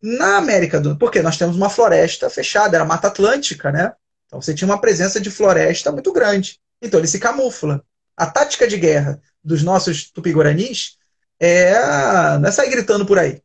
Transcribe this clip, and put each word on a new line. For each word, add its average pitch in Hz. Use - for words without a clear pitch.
Na 220
América 190
do, 147
porque 233
nós 165
temos 175
uma 196
floresta 170
fechada, 202
era 160
Mata 165
Atlântica, 196
né? 175
Então 135
você 156
tinha 180
uma 208
presença 196
de 196
floresta 170
muito 370
grande. 208
Então 190
ele 165
se 190
camufla. 240
A 170
tática 277
de 202
guerra 151
dos 151
nossos 180
tupi-guaranis 165
é... 180
não 151
é 202
sair 269
gritando 208
por 196
aí. 151